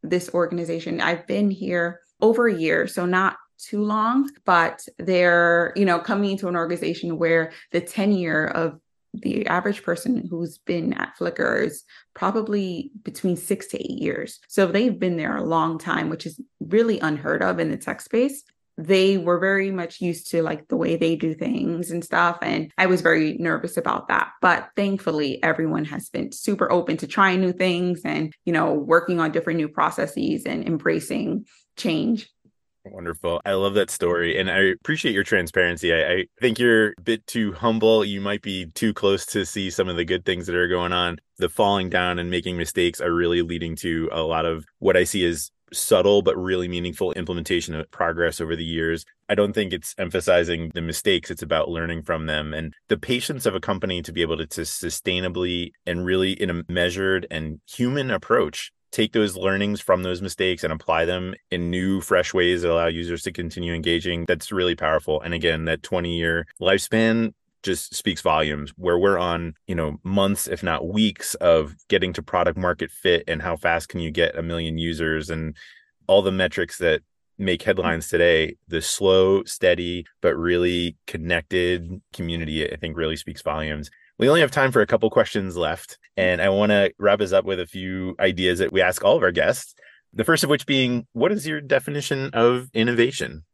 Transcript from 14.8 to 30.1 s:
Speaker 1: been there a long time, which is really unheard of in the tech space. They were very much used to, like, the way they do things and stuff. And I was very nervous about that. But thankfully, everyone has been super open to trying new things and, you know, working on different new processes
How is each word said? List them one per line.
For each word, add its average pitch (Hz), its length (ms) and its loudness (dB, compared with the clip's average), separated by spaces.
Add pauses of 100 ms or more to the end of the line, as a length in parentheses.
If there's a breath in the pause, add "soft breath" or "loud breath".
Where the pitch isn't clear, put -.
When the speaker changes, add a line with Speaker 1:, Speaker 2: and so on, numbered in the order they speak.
Speaker 1:
been 180 200 0
there - 180 0
a - 80 -2
long 160 340 0
time, 160 320 -2
which 165 160 -8
is - 140 -12 (200)
really 208 400 2
unheard 151 420 -2
of 180 180 0
in 160 100 0
the - 80 -4
tech - 240 -8
space. 269 420 -2 (360)
They 190 380 4
were 170 220 2
very 196 320 2
much 180 300 -6
used 170 280 -4
to, 165 140 2
like, 160 240 -4
the 170 100 -2
way 165 200 2
they 165 180 2
do 160 180 -2
things 170 560 -2
and 170 160 -6
stuff. 170 380 2
And 160 340 -4
I 185 80 4
was 185 160 4
very 160 380 2
nervous 165 360 -2
about - 340 -2
that. - 300 0
But - 360 4
thankfully, 170 680 -2
everyone 160 440 0
has - 240 -10
been - 220 -6
super - 400 0
open 175 260 2
to 143 100 -6
trying 190 340 4
new 180 120 2
things 180 520 0
and, 156 260 -2 (140)
you 170 80 0
know, 160 200 2
working 165 460 2
on 156 120 0
different 165 260 -2
new 151 100 -2
processes - 800 -2